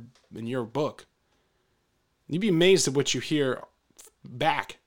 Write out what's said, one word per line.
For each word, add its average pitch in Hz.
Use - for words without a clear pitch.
in 113
your 123
book, 135
you'd 170
be 220
amazed 175
at 135
what 139
you 131
hear 139
back. 139